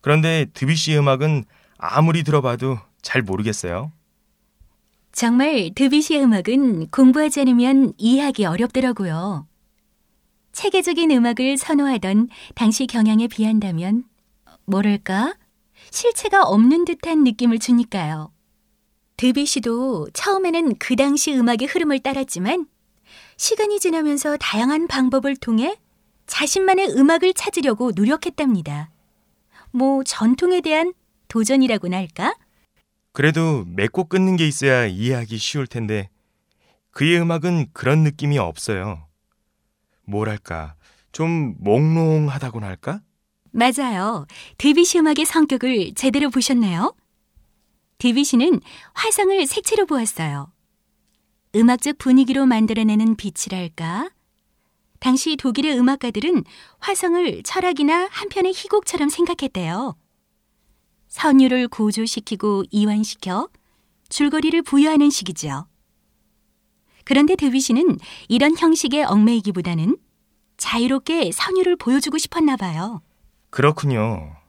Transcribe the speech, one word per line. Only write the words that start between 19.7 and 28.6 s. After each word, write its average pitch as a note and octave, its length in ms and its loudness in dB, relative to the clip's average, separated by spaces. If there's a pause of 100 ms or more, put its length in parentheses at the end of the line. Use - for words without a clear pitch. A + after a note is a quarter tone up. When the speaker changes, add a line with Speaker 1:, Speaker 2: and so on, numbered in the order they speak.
Speaker 2:
처음에는 E4+ 680 0
그 - 180 -2
당시 C#4 380 0
음악의 A#3+ 340 2
흐름을 D4 320 0
따랐지만 C4+ 680 -4 (680)
시간이 G#4+ 420 -2
지나면서 D4+ 600 -2
다양한 D4 500 -2
방법을 C4+ 480 0
통해 A#3+ 400 -2 (500)
자신만의 F#4+ 680 0
음악을 E4 380 4
찾으려고 B3+ 600 -2
노력했답니다. G3 960 -2 (800)